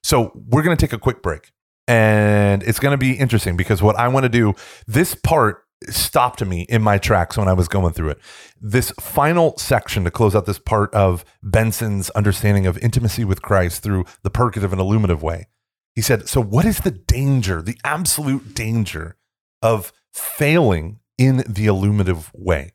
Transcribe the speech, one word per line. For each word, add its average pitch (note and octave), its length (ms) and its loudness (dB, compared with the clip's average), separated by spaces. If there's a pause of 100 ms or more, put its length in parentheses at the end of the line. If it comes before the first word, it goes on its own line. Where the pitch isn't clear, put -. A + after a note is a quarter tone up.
so A#2+ 320 0
we're B2 280 0
gonna E3 140 2
take - 180 0
a A2 40 -8
quick - 240 -4
break. - 300 -8 (340)
And G#2 760 4
it's - 160 -2
gonna C#3 180 0
be C3 160 0
interesting G#2+ 460 0
because F#2 240 0
what G#2+ 140 4
I A#2+ 120 0
wanna C3 220 2
do, A2 240 2 (320)
this C3+ 280 0
part B2+ 500 0 (260)
stopped - 520 -2
me F2+ 280 -4
in A#2 100 2
my G#2 160 4
tracks F#2+ 400 0
when G#2 100 0
I F#2+ 60 4
was F2+ 160 2
going F2+ 240 0
through D#2+ 160 -4
it. D2 100 -6 (400)
This A2 400 -2
final D#3+ 600 0
section - 460 -2
to E2+ 60 0
close G#2 240 2
out G2+ 120 0
this G2+ 120 -4
part G#2 360 -2
of F#2+ 320 2 (160)
Benson's G#2+ 680 -2
understanding G2+ 540 2
of F2+ 140 0
intimacy A#2 440 0
with F#2+ 200 -2
Christ F#2 400 0
through F#2+ 240 -2 (160)
the G2 80 -4
purgative G#2+ 420 0
and F#2+ 80 -4
illuminative F#2+ 420 0
way. E2+ 260 -8 (460)
He A2+ 60 -4
said, A2 260 0
"So - 140 -2
what A2+ 240 0
is A3 160 0
the E3 100 -2
danger, A#2+ 680 -2
the G2 240 -10
absolute C#3+ 680 -4
danger A2 640 -6 (420)
of A2+ 320 0 (180)
failing A2+ 920 0 (180)
in B2+ 280 2
the G#2 200 -2
illuminative F#2+ 680 0
way?" E2+ 420 -4